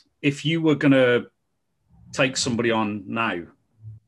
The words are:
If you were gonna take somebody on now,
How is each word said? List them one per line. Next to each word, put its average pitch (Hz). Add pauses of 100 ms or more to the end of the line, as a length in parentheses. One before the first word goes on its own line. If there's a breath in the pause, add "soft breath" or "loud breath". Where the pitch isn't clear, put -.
(220)
If 143
you 165
were 156
gonna 135 (880)
take 135
somebody 117
on 104
now, 110 (640)